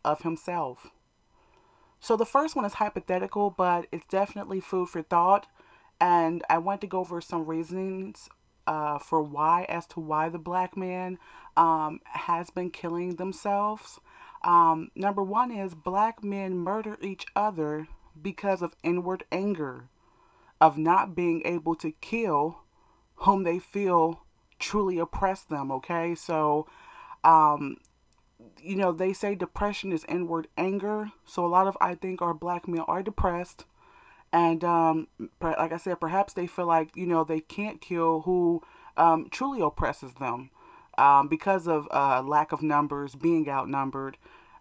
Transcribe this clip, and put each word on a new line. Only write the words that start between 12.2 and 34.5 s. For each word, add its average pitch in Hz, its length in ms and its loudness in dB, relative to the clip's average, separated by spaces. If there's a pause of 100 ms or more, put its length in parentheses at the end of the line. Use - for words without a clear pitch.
been 180 180 -6
killing 175 460 -6
themselves. 202 840 -4 (440)
Um, 165 520 6
number 202 280 0
one 220 260 0
is 196 240 -8
Black 202 500 -2
men 196 360 -4
murder 208 420 -4
each 190 240 -8 (100)
other 160 520 -2 (340)
because 190 400 -2
of 175 220 -6
inward 180 480 -2
anger, 156 580 -4 (720)
of 151 160 6
not 175 380 2
being 170 280 0
able 165 340 -2
to 160 140 -6 (100)
kill 170 580 0 (560)
whom 196 280 2
they 175 140 0
feel 175 640 0 (380)
truly 190 400 -2
oppress 190 420 -2
them, 139 300 -6
okay? 165 420 -4
So, 156 540 0 (560)
um, 151 540 6 (840)
you 185 140 -6
know, 190 160 2
they 185 200 0
say 202 220 -4
depression 196 580 -4
is 160 160 -4
inward 165 480 -4
anger. 208 560 -4 (140)
So - 180 -4
a 175 40 0
lot 180 180 4
of, 196 160 -2
I 180 140 2
think, 185 260 -8
our 170 140 -2
Black 175 320 -6
men 170 200 -2
are 170 140 -2
depressed. 180 640 -4 (640)
And, 165 320 4